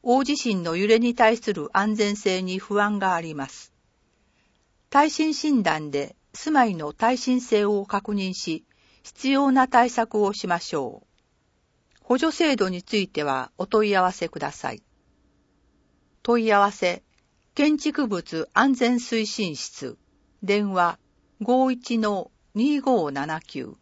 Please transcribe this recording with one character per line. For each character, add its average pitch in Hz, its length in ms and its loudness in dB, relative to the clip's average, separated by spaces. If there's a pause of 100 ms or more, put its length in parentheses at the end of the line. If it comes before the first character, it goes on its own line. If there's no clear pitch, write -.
大 254 200 4
地 285 140 -2
震 196 240 -2
の 165 140 -4
揺 196 120 0
れ 226 120 6
に 240 160 0
対 226 220 4
す 220 140 -4
る 165 220 -6
安 208 220 0
全 208 200 0
性 185 280 -2
に 185 160 -4
不 202 200 -2
安 208 200 0
が 185 160 0
あ 170 60 -4
り 160 120 -10
ま 139 160 -10
す。 - 240 -20 (1160)
耐 294 200 4
震 311 240 -2
診 277 300 0
断 156 260 -2
で 143 260 -4 (180)
住 - 200 -6
ま 262 120 6
い 196 100 -2
の 147 180 -6
耐 247 240 0
震 254 240 0
性 208 240 2
を 202 200 0
確 202 280 -6
認 190 200 -4
し、 160 300 -6 (400)
必 - 260 -6
要 277 220 2
な 254 160 4
対 247 220 4
策 226 340 -2
を 202 100 0
し - 140 -8
ま 170 120 0
し - 160 -8
ょ 135 280 -6
う。 - 40 -20 (960)
補 254 160 0
助 320 120 2
制 302 240 2
度 190 140 0
に 180 140 -8
つ - 120 -6
い 196 120 0
て 147 160 -4
は 131 340 -4
お 185 80 -6
問 214 240 2
い 202 60 2
合 185 80 4
わ 180 80 2
せ 170 180 -6
く - 100 -14
だ 143 120 -6
さ - 220 -8
い。 107 100 -18 (1400)
問 233 220 2
い 220 60 2
合 202 80 6
わ 202 120 4
せ、 180 320 -4 (520)
建 294 220 2
築 294 300 -2
物 170 460 -6
安 269 200 4
全 247 220 2
推 226 300 -2
進 185 300 -6
室、 - 420 -12 (460)
電 202 300 0
話、 175 260 0 (420)
五 254 300 2
一 240 260 -4
の 208 340 -2 (220)
二 277 280 0
五 185 300 2
七 151 300 -6
九。 - 400 -12